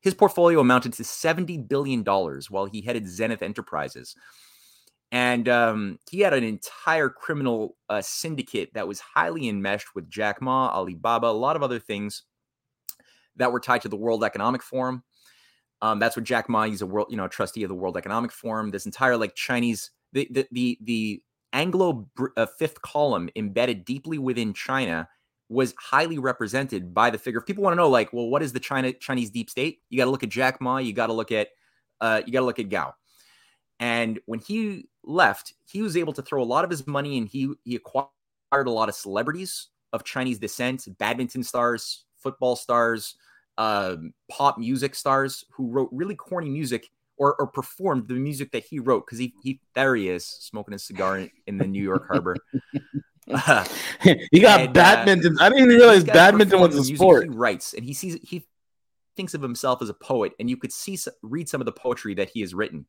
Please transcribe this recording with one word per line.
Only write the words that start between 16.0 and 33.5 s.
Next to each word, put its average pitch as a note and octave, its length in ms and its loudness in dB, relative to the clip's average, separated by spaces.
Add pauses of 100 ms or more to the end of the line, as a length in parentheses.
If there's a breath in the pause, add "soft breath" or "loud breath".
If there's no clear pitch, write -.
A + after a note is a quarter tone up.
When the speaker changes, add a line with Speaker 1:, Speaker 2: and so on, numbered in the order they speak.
Speaker 1:
what A2+ 80 -8
Jack A#2+ 240 -2
Ma, A2 140 0
he's G#2+ 180 -6
a G2+ 40 -6
world, G#2 240 -4
you A#2 80 -8
know, F#2+ 100 -6
trustee G#2+ 360 -6
of F#2 60 -6
the F#2+ 60 -8
World F#2 200 -6
Economic G#2+ 360 -6
Forum. A2 400 -8
This G2 140 -10
entire, B2 300 0
like, A2 200 -4
Chinese, A#2+ 560 -4 (200)
the, C#3 180 -4
the, C3 220 -4
the, B2 300 -2
the A2 420 -6 (300)
Anglo E3 640 -2
Br-, C3 200 -6
uh, A2+ 100 0
fifth - 360 -8
column A#2+ 560 -2
embedded G#2+ 480 -4
deeply C#3+ 320 -8
within A#2+ 360 -4
China F#2+ 540 -4 (400)
was B2 320 -2
highly D#3+ 380 -2
represented A#2+ 760 -6
by A2 160 4
the G#2+ 80 -4
figure. A#2 220 -6
If - 60 -10
people G3+ 180 -6
wanna F3 140 0
know, E3+ 100 4
like, A#2+ 240 2
well, A#2+ 160 -6
what C#3+ 160 -2
is C3+ 80 -6
the B2 80 -6
China, C3 320 -4
Chinese B2+ 380 -6
deep A2+ 200 -8
state? - 300 -6 (100)
You A#2+ 80 -4
gotta B2+ 140 2
look C3+ 120 -4
at A2 60 -8
Jack C3 300 -2
Ma. B2+ 200 -2
You B2 120 -4
gotta A2+ 220 -2
look A2+ 180 -4
at, G#2+ 160 -2 (540)
uh, A2 240 0
you A#2+ 80 -8
gotta C3 120 0
look A#2+ 140 -4
at G#2+ 80 -8
Gao. E2 260 -4 (840)